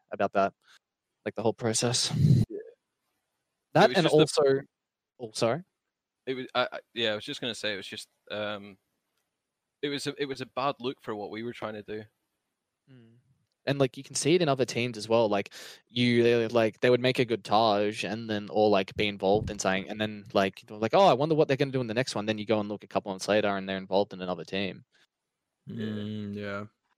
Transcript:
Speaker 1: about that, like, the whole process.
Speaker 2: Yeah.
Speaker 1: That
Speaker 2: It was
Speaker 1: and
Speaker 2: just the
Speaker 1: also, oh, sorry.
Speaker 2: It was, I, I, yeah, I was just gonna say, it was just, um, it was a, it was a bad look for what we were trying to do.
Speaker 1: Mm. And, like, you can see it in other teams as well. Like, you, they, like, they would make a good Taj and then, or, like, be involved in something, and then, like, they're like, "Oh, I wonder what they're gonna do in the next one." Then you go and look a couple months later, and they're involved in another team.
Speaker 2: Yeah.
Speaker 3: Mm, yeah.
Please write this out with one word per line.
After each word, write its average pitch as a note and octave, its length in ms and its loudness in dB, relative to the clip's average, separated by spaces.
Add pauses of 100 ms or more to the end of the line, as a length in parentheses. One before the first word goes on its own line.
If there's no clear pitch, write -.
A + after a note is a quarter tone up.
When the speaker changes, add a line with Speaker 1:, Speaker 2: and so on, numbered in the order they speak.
(120)
Speaker 1:
about - 220 -2
that, G2 200 2 (720)
like, G#2+ 100 -6
the G#2 80 -6
whole A2 100 2
process. A#2+ 580 -2 (380)
Speaker 2:
Yeah. G#2+ 100 -10 (1120)
Speaker 1:
That E3 100 8
Speaker 2:
It A3 60 6
was F#3 100 2
Speaker 1:
and - 20 6
Speaker 2:
just D3 160 4
the D#3 100 8
Speaker 1:
also, C#3 340 2 (580)
oh, A2 140 -12
sorry. B2 300 0 (640)
Speaker 2:
It C3 100 -6
was, B2+ 180 -10
I, B2 180 0
I, - 80 -12 (140)
yeah, A2+ 180 -2
I G#2 40 -2
was G#2+ 100 -10
just D3 160 -10
gonna A#2 140 -6
say, G#2 180 -6
it G2 40 -6
was F#2 100 -12
just, - 200 -14 (240)
um, G#2 460 -8 (1040)
it D3 80 -4
was C#3+ 180 -6
a, C#3 140 -6
it D3 40 -2
was C3 160 -10
a B2+ 40 -8
bad C3+ 340 -4
look B2+ 220 -8
for A#2 140 -8
what G2+ 160 -10
we A2 120 -10
were A#2+ 100 -8
trying G#2+ 220 -10
to G#2 80 -12
do. G#2+ 200 -10 (840)
Speaker 1:
Mm. A#2+ 300 -20 (460)
And, C#3+ 120 -2
like, - 200 0
you C#3 60 -14
can - 120 -18
see C#3+ 200 2
it F3+ 60 2
in D#3 80 2
other C3 160 0
teams A#2 320 -4
as G#2 120 -10
well. A2+ 200 4
Like, G2+ 240 -2 (360)
you, A#2+ 340 2
they, A#2 240 4
like, A2+ 320 2
they B2 100 4
would B2 120 4
make C3 180 2
a B2+ 60 2
good A2 180 -4
Taj G#2 600 2
and A2 260 -6
then, G#2 220 -4
or, G#2+ 180 6
like, G2 260 2
be G#2+ 120 0
involved G2+ 440 2
in G#2 80 -10
something, F#2+ 300 0
and G#2+ 120 -10
then, G#2+ 320 -6
like, G2 320 2
they're G#2+ 120 -16
like, A2 180 0
"Oh, G3 100 8
I E3 80 8
wonder D3 220 0
what D3+ 120 4
they're C3+ 100 0
gonna C#3 140 -2
do C3 100 -2
in A#2+ 60 -6
the G#2+ 60 -6
next A#2+ 220 -2
one." G#2 100 -4
Then G#2+ 140 -2
you G#2 60 -8
go G#2+ 140 2
and G#2 100 -4
look G#2 140 -10
a G2 40 -20
couple G2+ 240 -4
months F#2+ 160 -8
later, G#2 220 2
and F#2+ 200 -4
they're F#2+ 80 -4
involved F#2+ 360 0
in F#2 80 -12
another F2+ 240 -6
team. F#2+ 400 -6 (920)
Speaker 2:
Yeah. G#2+ 320 -8
Speaker 3:
Mm, G#2 280 -10
yeah. G2+ 300 -10 (320)